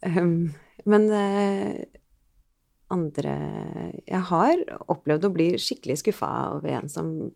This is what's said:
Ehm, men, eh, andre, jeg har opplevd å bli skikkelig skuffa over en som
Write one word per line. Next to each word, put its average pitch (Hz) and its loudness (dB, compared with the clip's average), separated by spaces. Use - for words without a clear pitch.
Ehm, 170 2
men, 214 6
eh, 202 0
andre, 147 -2
jeg 185 -2
har 180 4
opplevd 156 2
å 196 2
bli 170 4
skikkelig - -4
skuffa - -2
over 156 -4
en 135 -4
som 160 -6